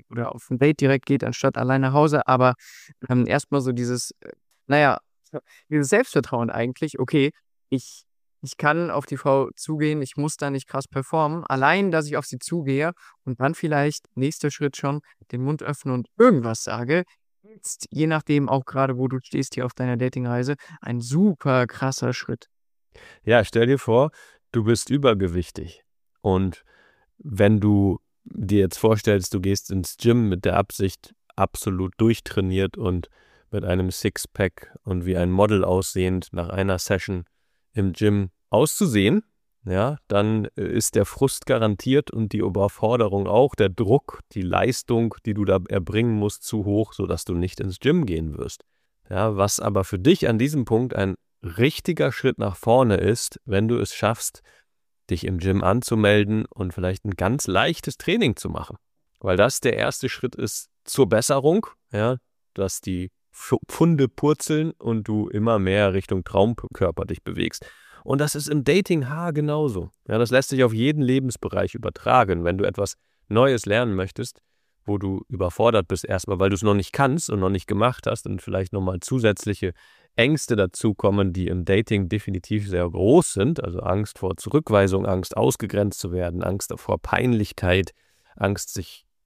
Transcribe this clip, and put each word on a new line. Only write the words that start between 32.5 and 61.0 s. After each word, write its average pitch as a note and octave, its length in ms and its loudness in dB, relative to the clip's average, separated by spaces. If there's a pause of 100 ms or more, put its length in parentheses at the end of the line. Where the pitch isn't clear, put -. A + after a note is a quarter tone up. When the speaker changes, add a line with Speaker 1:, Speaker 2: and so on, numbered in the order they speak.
Speaker 2:
und F2+ 320 -2 (420)
mit - 140 -4
einem F#2 260 0
Sixpack - 920 -4
und F2+ 220 -4
wie F#2 120 0
ein F2 140 2
Model F#2+ 320 0
aussehend F#2 680 -2
nach F2 180 -8
einer F#2+ 300 -2
Session F#2 460 -4 (480)
im G2 200 -2
Gym G2+ 360 0 (200)
auszusehen, B2+ 720 2 (420)
ja, A2 320 0 (100)
dann, G#2 400 0 (100)
äh, - 60 -4
ist - 320 -2
der G2+ 100 4
Frust - 400 -2
garantiert B2 680 0
und A2 220 -4
die G#2 60 -2
Überforderung G2+ 880 0
auch, A#2 280 4
der G2 140 4
Druck, G#2+ 500 0 (140)
die G2+ 80 -6
Leistung, A2 720 0 (100)
die A2 80 -2
du G2+ 120 0
da F#2+ 140 4 (100)
erbringen G#2+ 440 0
musst, G#2 300 -2
zu G#2 220 -4
hoch, G#2 280 0
sodass F2 320 -4
du F2+ 80 -4
nicht F2 260 -4
ins F#2 200 -8
Gym D3+ 260 2
gehen D#2+ 320 -4
wirst. - 280 -12 (440)
Ja, G2+ 280 0
was G2+ 220 0
aber G2 240 0
für F#2+ 160 -6
dich D3 280 4
an A2+ 100 2
diesem C3+ 280 0
Punkt A#2 300 0
ein G2 200 -2 (260)
richtiger C3+ 720 0
Schritt - 280 -2
nach G#2 160 -2
vorne A#2 420 4
ist, F#2+ 480 -2
wenn G2+ 220 0
du A#2 100 0
es G2+ 160 -4
schaffst, - 480 -4 (680)
dich F2 160 -2
im F2 140 -2
Gym F#2+ 240 0
anzumelden G#2 800 2
und F#2 280 -8
vielleicht F#2 320 -4
ein G2 100 -4
ganz A2 320 -2
leichtes B2+ 500 0
Training F3+ 380 0
zu - 140 -8
machen. D#2+ 280 -10 (420)
Weil F#2 180 0
das A2+ 220 4
der B2 160 0
erste A#2+ 340 -2
Schritt - 260 -6
ist - 340 -8 (160)
zur - 220 4